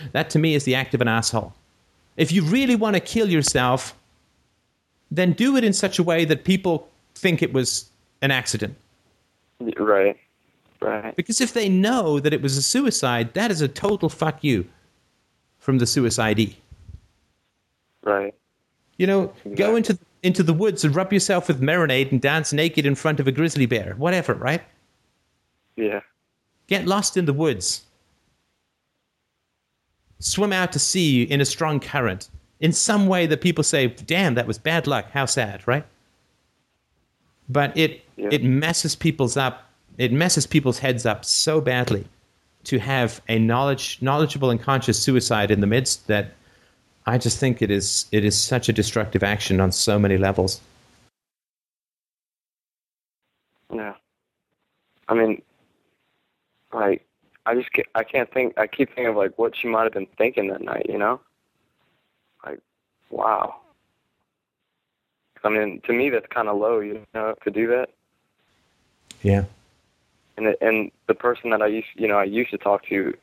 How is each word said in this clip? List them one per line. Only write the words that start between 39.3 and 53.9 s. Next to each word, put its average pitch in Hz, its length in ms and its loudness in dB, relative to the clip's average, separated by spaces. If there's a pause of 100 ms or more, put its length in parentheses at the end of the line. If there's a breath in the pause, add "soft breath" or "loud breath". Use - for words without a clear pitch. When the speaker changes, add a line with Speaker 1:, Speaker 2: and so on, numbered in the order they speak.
Speaker 1:
up, 131 320 -4 (300)
it 120 140 0
messes 156 340 2
people's 135 320 2
heads 127 260 -2
up 107 200 -2
so - 360 0
badly 123 440 0 (600)
to 131 140 0
have 120 500 -2
a 113 100 2
knowledge, 120 600 0
knowledgeable 139 500 0
and 117 100 0
conscious 127 380 0
suicide 113 520 2
in 101 100 4
the 101 60 2
midst 123 400 0
that 104 260 -2 (720 soft breath)
I 117 140 0
just 117 220 -2
think 127 200 0
it 104 100 2
is, 101 420 -2
it 107 120 2
is 104 140 2
such - 300 -2
a 117 40 2
destructive 107 520 0
action 101 360 0
on 95 120 2
so 104 260 0
many 98 200 4
levels. 95 420 0 (3000)
Speaker 2:
Yeah. 107 220 -8 (1120)